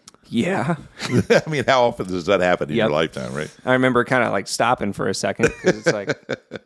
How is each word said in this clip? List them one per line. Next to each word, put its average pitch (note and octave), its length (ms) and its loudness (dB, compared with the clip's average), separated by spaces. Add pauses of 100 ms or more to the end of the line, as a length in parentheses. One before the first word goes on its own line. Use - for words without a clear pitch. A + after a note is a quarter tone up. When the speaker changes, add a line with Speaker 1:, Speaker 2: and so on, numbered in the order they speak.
(280)
Speaker 1:
Yeah. D#3+ 480 -2 (340)
Speaker 2:
<laughs> - 0 - (360)
I D#3+ 40 -8
mean, D3 160 -2
how B2+ 200 4
often A2+ 220 -2
does F2+ 180 -4
that F#2+ 160 4
happen F2 280 2
in D2+ 60 -4
your D#2+ 120 2
Speaker 1:
Yep. D2+ 40 -2
Speaker 2:
lifetime, D2 420 -2
right? D#2 300 -8
Speaker 1:
I B2+ 80 0
remember B2+ 320 2
kinda, A#2+ 280 0
like, G2+ 180 -4
stopping A#2 420 0
for - 160 -6
a G2 60 -2
second - 360 0 (120)
'cause A2 160 2
it's A2 160 0
like, G2+ 160 -4 (560)